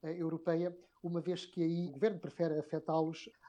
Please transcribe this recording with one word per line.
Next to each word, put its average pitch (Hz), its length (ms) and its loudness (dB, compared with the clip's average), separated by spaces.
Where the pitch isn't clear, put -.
eh, 170 180 -4
europeia, 165 540 0
uma 170 180 -2
vez 170 240 -2
que - 200 -2
aí 170 240 2
o 143 40 -6
governo 165 280 0
prefere 156 400 0
afetá-los 160 720 0